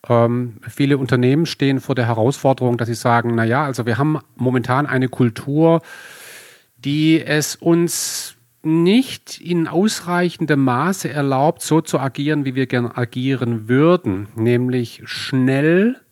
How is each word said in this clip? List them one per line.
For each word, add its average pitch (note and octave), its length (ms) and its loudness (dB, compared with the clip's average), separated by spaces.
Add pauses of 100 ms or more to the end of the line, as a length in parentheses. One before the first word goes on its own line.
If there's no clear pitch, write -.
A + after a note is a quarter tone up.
Ähm, A#2+ 580 0
viele C#3 300 0
Unternehmen C3 480 2
stehen C#3 340 0
vor C3+ 160 -4
der B2 120 0
Herausforderung, A#2+ 720 0
dass A#2 100 -2
sie A#2+ 60 -4
sagen, A#2 400 0
„Na A2+ 100 0
ja, C3+ 220 0
also B2+ 180 -6
wir A#2 140 -2
haben D3+ 200 0 (160)
momentan B2+ 520 0
eine C3 240 -2
Kultur, D3+ 720 2 (960)
die D#3 440 2
es D3+ 340 -2
uns - 800 -2 (260)
nicht E3+ 800 0
in E3 260 -2
ausreichendem F3 960 0
Maße D3 460 -2
erlaubt, C#3 500 -2
so D#3+ 220 2
zu - 160 -4
agieren, C#3+ 480 -2
wie B2+ 80 -4
wir C3 100 0
gern A#2+ 220 -2
agieren A#2+ 800 -4
würden, B2+ 680 2
nämlich B2 680 0
schnell D3 960 0 (120)